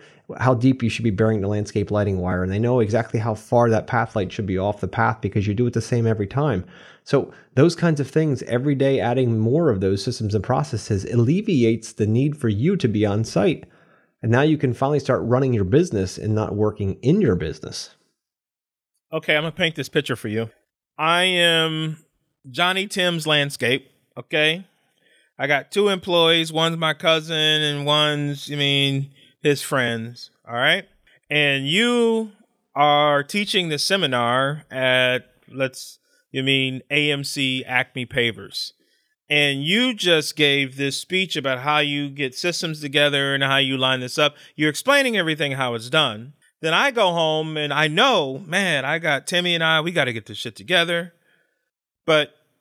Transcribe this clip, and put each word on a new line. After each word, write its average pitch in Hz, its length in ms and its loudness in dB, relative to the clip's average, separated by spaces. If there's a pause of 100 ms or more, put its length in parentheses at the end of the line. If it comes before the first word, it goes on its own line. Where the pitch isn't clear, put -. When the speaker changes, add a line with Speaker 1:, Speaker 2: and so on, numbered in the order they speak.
(380)
Speaker 1:
how 127 160 0
deep 131 280 2
you 117 60 2
should 113 160 -4
be 113 60 2
burying 110 320 0
the 98 60 -2
landscape 104 420 -2
lighting 101 280 0
wire, 90 240 -2
and 92 80 -2
they 98 80 -2
know 120 220 2
exactly 113 400 0
how 110 140 -2
far 120 340 2
that 110 180 2
path 117 300 -2
light 92 160 -4
should 104 140 -6
be 92 100 0
off 98 240 -2
the 95 80 -4
path 113 320 -2
because 101 260 0
you 107 60 0
do 120 140 0
it 117 80 -2
the 113 80 -2
same 117 240 0
every 107 200 0
time. 127 380 -2 (400)
So - 260 0 (260)
those 170 200 6
kinds 160 240 2
of 127 80 -4
things, 156 360 0
every 135 300 0
day 135 260 2
adding 120 380 2
more 135 300 4
of 98 140 2
those 98 200 2
systems 110 320 -2
and 101 80 2
processes 120 600 -2
alleviates 120 880 2
the 107 140 0
need 131 320 0
for 117 100 -2
you 127 280 2
to 127 120 0
be 104 160 2
on 104 180 2
site. 180 420 0 (580)
And 113 100 0
now 127 100 4
you 151 140 4
can 131 160 0
finally 143 260 0
start 120 260 0
running 127 280 2
your 104 120 2
business 101 520 2
and 107 180 -2
not 107 220 -2
working 101 460 0
in 170 180 4
your 113 160 4
business. - 540 -8 (1200)
Speaker 2:
Okay, 156 240 0
I'm 151 60 0
gonna 160 100 -4
paint 170 240 -2
this 139 140 -6
picture - 260 -2
for - 120 -8
you. 110 200 -4 (480)
I 170 280 2
am 160 720 0 (520)
Johnny 180 360 -2
Tim's 175 400 -2
landscape, 143 640 0 (260)
okay? 160 480 -2 (720)
I 135 80 -4
got 139 240 -2
two 202 180 2
employees. 170 640 2
One's 165 280 0
my 160 160 -2
cousin 160 420 0
and 151 480 0
one's, 147 640 -2
I 147 60 -8
mean, 139 540 0 (320)
his 143 180 2
friends, 120 720 -4 (180)
all 117 60 -10
right? 156 320 0 (420)
And 139 400 0
you 226 640 0 (420)
are 147 480 4
teaching 196 460 -2
the 147 100 -4
seminar 135 920 0
at, 127 560 0 (260)
let's, 131 460 -8 (340)
you 135 100 -4
mean, 131 380 0 (100)
A 147 220 0
M 139 100 -4
C 131 440 -4
Acme 123 400 -4
Pavers. 113 640 -4 (560)
And 143 340 2
you 226 300 0
just 175 440 0
gave 139 420 2
this 139 180 -4
speech 185 400 -4
about 131 220 -2
how 147 220 0
you 143 280 -2
get 135 260 -6
systems 160 460 -4
together 143 540 0
and 139 100 0
how 135 140 2
you 135 180 0
line 131 240 0
this 127 160 -8
up. 147 200 2 (180)
You're 151 160 0
explaining 262 480 0
everything, 156 340 -2
how 127 220 -4
it's 113 160 -10
done. 135 420 -2 (300)
Then 160 100 0
I 233 180 2
go 214 220 2
home 156 460 -2
and 147 160 -4
I 156 140 2
know, 165 580 2
man, 160 400 -2
I 156 120 -2
got 151 280 -2
Timmy 175 280 0
and 165 80 0
I, 160 200 2
we 175 100 -4
gotta 131 220 0
get 110 100 -10
this 107 140 -16
shit - 180 -10
together. 170 560 -2 (960)
But 151 240 2 (300)